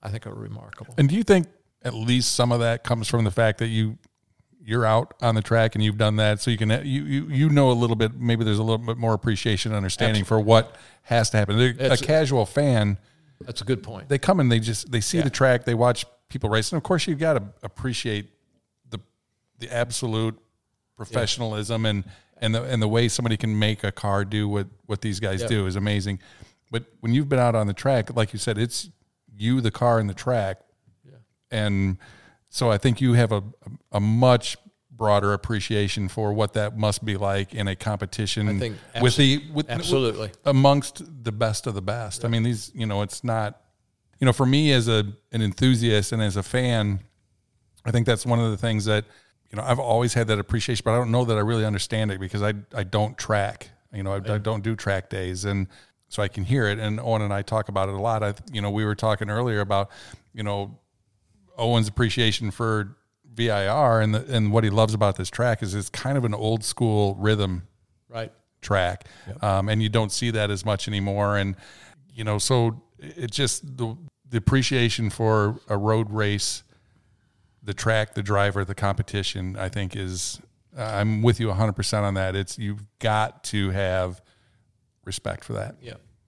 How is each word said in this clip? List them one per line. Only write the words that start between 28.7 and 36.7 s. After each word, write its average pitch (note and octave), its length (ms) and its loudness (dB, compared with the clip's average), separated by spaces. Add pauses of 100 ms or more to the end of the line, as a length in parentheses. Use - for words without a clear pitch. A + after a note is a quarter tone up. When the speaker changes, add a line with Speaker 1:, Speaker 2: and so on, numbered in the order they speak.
Speaker 2:
you, A#2 260 0
the A2+ 100 2
car, A#2+ 280 2
and G#2 120 0
the F#2 40 -6
track. G2+ 440 -2 (460)
Speaker 1:
Yeah. C#3 80 -20 (380)
Speaker 2:
And G2+ 460 0 (540)
so A#2+ 200 2
I G#2 80 4
think B2 220 2
you B2+ 140 4
have A#2 180 6
a, G#2+ 60 0
a, F#2+ 40 -6 (500)
a G#2 80 0
much A#2 560 4 (340)
broader G#2 420 2
appreciation G2+ 760 -2
for G#2 240 -4
what G#2 220 0
that G#2+ 220 -2